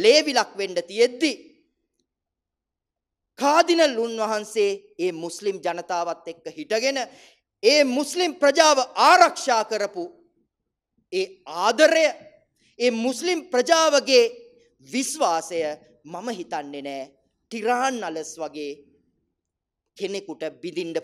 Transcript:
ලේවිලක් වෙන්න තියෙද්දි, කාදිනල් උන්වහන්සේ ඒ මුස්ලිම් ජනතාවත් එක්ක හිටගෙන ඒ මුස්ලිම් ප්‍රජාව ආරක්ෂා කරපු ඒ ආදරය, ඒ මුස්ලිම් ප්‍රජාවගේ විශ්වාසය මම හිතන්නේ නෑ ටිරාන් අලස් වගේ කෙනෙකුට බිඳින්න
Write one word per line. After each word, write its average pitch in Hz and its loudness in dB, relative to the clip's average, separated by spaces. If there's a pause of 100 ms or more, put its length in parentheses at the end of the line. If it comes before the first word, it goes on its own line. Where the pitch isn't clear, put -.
ලේවිලක් 262 4
වෙන්න 185 -6 (100)
තියෙද්දි, 247 0 (2000)
කාදිනල් 320 2
උන්වහන්සේ 220 -2 (280)
ඒ 175 -2
මුස්ලිම් 170 -8
ජනතාවත් 170 -6
එක්ක 165 -18 (120)
හිටගෙන 226 -2 (640)
ඒ 285 6
මුස්ලිම් 285 -2
ප්‍රජාව 294 4 (300)
ආරක්ෂා 302 4
කරපු 202 -6 (1080)
ඒ 185 -2 (380)
ආදරය, 302 4 (720)
ඒ 240 2
මුස්ලිම් 254 -4 (120)
ප්‍රජාවගේ 277 2 (640)
විශ්වාසය 170 -4 (440)
මම 180 -14
හිතන්නේ 147 -10
නෑ 139 -12 (460)
ටිරාන් 240 -4
අලස් 156 -10
වගේ 147 -10 (1200)
කෙනෙකුට 190 -10 (160)
බිඳින්න 165 -8